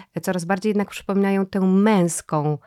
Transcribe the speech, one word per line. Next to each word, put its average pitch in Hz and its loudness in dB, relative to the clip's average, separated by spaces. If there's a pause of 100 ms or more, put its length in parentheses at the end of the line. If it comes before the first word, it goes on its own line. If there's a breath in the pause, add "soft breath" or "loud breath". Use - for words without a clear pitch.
(220 loud breath)
coraz 180 -4
bardziej 190 -2
jednak 202 -2
przypominają 196 0
tę 196 -4
męską, 180 2